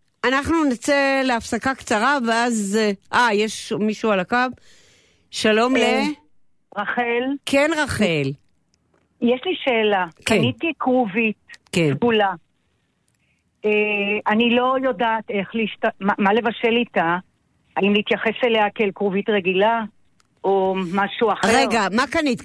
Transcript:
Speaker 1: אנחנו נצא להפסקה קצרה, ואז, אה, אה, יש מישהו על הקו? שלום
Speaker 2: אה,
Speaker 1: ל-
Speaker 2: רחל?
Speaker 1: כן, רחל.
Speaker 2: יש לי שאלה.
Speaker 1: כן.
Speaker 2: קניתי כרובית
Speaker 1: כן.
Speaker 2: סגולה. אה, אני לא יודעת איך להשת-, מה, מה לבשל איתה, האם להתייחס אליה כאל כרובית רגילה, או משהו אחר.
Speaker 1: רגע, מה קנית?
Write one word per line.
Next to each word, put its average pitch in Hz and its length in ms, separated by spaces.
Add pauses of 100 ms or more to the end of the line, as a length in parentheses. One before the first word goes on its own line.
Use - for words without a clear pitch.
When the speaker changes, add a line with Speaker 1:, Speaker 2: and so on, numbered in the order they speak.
(240)
Speaker 1:
אנחנו 277 400
נצא 277 600
להפסקה 254 500
קצרה, 247 440 (100)
ואז, 226 520
אה, 214 100 (280)
אה, 240 160
יש 214 380
מישהו 214 380
על 190 100
הקו? 208 160 (920)
שלום 226 460
Speaker 2:
אה, 233 60
Speaker 1:
ל- - 1000
Speaker 2:
רחל? 240 420 (240)
Speaker 1:
כן, 285 300
רחל. 170 540 (920)
Speaker 2:
יש 240 240
לי 370 80 (100)
שאלה. 214 420 (200)
Speaker 1:
כן. 214 120
Speaker 2:
קניתי 254 400
כרובית 226 580 (360)
Speaker 1:
כן. 165 220
Speaker 2:
סגולה. 208 380 (1300)
אה, 214 60 (560)
אני 220 300
לא 254 260
יודעת 233 480
איך 196 240
להשת-, 220 460
מה, 196 180
מה 202 140
לבשל 226 440
איתה, 175 400 (600)
האם 196 180
להתייחס 214 400 (100)
אליה 220 300
כאל 208 200
כרובית 202 360
רגילה, 202 500 (640)
או 190 300 (180)
משהו 196 400
אחר. 185 200
Speaker 1:
רגע, 233 400
מה 254 140
קנית? 294 380